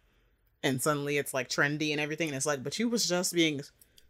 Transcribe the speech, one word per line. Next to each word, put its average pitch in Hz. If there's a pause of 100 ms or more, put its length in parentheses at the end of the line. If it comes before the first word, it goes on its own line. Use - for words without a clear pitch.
(640)
And 143
suddenly 147
it's, 139
like, 127
trendy 151
and 147
everything. 156
And 143
it's 135
like, 143
but 135
you 233
was 226
just 180
being 156 (480)